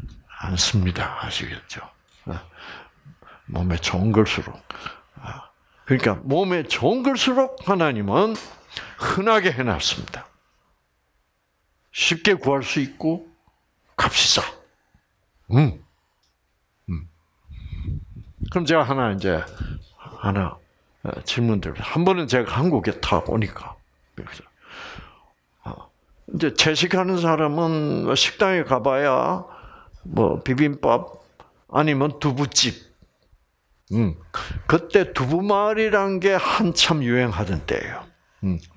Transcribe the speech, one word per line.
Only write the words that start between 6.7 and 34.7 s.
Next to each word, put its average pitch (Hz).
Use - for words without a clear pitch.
걸수록 262
하나님은 160
흔하게 196
해놨습니다. -
쉽게 175
구할 139
수 -
있고 160
값이 -
싸. -
음. 123
음. 82
그럼 170
제가 156
하나 123
이제, 92
하나, 98
어, -
질문 110
드립니다. 85
한 165
번은 180
제가 117
한국에 123
타 -
오니까. -
그래서, -
어, -
이제 156
채식하는 180
사람은 156
식당에 185
가봐야 135
뭐 -
비빔밥 143
아니면 147
두부집. 135
음. 101
그때 170